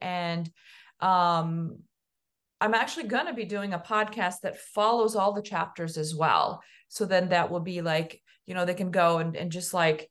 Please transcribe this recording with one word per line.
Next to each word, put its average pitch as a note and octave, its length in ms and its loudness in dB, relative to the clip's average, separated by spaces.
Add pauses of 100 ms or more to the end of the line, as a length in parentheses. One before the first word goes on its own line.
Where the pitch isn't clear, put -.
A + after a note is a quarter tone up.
And, E3+ 480 -4 (500)
um, E3+ 800 2 (800)
I'm G#3+ 140 2
actually B3 340 -2
gonna D4 260 -2
be A3+ 120 -6
doing G3+ 280 -6
a F3 60 -4
podcast G#3+ 600 -2
that - 180 -8
follows A3 560 2
all G3+ 180 2
the G3+ 80 2
chapters F3 560 -2
as D#3 180 -4
well. C#3+ 480 4 (240)
So - 180 -4
then F#3 240 2
that F3 220 2
will F3 80 -4
be F3 220 -6
like, E3 400 -2 (260)
you F#3 80 -8
know, F3+ 100 0
they F3+ 80 0
can F3+ 160 -4
go E3+ 300 4
and, E3 180 -2
and F3 140 -6
just, F3 220 -6
like, E3 380 2